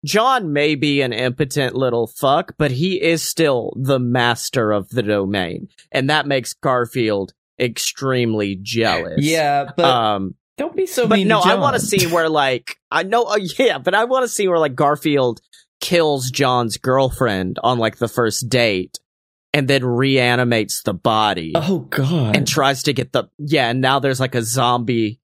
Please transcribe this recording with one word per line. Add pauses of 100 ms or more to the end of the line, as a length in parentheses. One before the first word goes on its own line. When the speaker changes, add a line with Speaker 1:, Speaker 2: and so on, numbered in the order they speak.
Speaker 1:
John
may
be
an
impotent
little
fuck,
but
he
is
still
the
master
of
the
domain. (240)
And
that
makes
Garfield (260)
extremely
jealous.
Speaker 2:
Yeah,
but
Speaker 1:
Um, (220)
Speaker 2:
don't
be
so
Speaker 1:
but
Speaker 2:
mean
Speaker 1:
no,
Speaker 2:
to
Speaker 1:
I
wanna
Speaker 2:
John.
Speaker 1:
see
where,
like, (140)
I
know,
uh, (220)
yeah,
but
I
wanna
see
where,
like,
Garfield (400)
kills
John's
girlfriend
on,
like,
the
first
date (540)
and
then
reanimates
the
body.
Speaker 2:
Oh, (100)
God.
Speaker 1:
And
tries
to
get
the, (140)
yeah,
and
now
there's,
like,
a
zombie